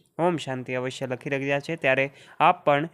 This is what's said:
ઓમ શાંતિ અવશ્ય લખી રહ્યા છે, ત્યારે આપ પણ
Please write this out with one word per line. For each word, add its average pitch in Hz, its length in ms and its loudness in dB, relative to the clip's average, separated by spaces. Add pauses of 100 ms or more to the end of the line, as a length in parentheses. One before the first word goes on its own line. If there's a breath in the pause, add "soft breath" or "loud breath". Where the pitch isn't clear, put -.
(180)
ઓમ 170 180 0
શાંતિ 131 380 -8
અવશ્ય 127 320 -6
લખી 127 240 -8
રહ્યા 139 300 -2
છે, 160 160 -8
ત્યારે 135 340 2 (300 loud breath)
આપ 175 240 4
પણ 147 300 2